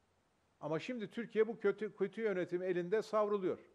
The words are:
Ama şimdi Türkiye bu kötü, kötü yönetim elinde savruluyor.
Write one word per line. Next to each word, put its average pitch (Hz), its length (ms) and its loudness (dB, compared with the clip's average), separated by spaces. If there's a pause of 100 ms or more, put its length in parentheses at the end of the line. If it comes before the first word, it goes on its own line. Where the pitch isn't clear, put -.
(600)
Ama 151 200 -2
şimdi 226 320 -6
Türkiye 214 360 0
bu 226 120 -6
kötü, 202 360 0
kötü 196 260 -2
yönetim 180 420 0
elinde 185 380 2
savruluyor. 208 580 0 (160)